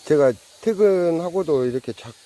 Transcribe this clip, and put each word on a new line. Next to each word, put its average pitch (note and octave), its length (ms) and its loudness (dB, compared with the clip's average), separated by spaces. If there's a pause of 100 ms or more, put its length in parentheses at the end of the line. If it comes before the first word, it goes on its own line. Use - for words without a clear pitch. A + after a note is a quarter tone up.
제가 C#3+ 260 2 (300)
퇴근하고도 F3 1040 0
이렇게 B2 280 -4
자-, A#2 200 -16 (120)